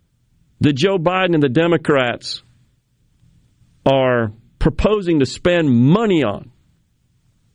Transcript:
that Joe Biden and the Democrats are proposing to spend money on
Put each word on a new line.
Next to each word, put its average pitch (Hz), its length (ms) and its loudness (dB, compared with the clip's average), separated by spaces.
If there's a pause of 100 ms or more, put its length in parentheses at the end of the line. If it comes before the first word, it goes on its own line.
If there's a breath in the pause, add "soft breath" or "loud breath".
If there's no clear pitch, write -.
(600)
that 147 120 2
Joe 190 240 -2
Biden 180 360 0
and 156 100 2
the 143 60 2
Democrats 151 960 -2 (1400)
are 127 460 0 (280)
proposing 175 600 0
to 135 60 2
spend 170 440 0
money 156 540 2
on 101 280 -8 (1040)